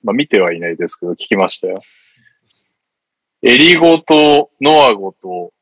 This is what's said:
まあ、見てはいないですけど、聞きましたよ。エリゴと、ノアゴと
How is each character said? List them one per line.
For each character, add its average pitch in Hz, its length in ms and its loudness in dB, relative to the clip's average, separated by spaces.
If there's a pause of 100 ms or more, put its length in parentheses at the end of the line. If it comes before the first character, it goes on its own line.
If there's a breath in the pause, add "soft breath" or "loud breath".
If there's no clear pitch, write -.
ま 104 80 -6
あ、 - 20 -4
見 147 140 -4
て 107 120 2
は 87 140 0
い 82 60 -10
な 85 100 -8
い 82 80 -8
で 87 100 -6
す - 80 -10
け - 100 -14
ど、 87 80 -6
聞 - 20 -6
き - 200 -6
ま 92 140 -2
し - 100 -8
た 92 80 -8
よ。 95 140 -10 (1600)
エ 123 160 2
リ 170 180 4
ゴ 165 240 2
と、 151 520 2 (100)
ノ 147 240 4
ア 120 80 2
ゴ 95 180 -8
と 90 400 -14 (100)